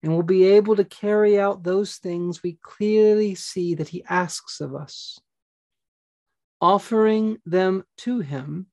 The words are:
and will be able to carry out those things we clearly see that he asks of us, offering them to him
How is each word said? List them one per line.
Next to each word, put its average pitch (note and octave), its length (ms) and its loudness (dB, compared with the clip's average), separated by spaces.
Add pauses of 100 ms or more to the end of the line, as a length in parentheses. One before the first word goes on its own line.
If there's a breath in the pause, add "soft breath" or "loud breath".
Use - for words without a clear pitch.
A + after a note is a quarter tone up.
and D#3+ 120 0
will E3+ 80 0
be F#3 220 4
able G3+ 320 6
to G3+ 80 2
carry G#3 540 0
out G3 240 -2
those F#3+ 340 -4
things F3 460 -8
we F3 200 -6
clearly G#3+ 720 2
see F3 400 -6
that D3+ 140 -6
he F3 200 -12
asks - 540 -6
of C3+ 120 -10
us, - 440 -16 (1400)
offering A3 840 2
them F#3 400 0 (140)
to B3 220 -4
him C#3+ 520 -8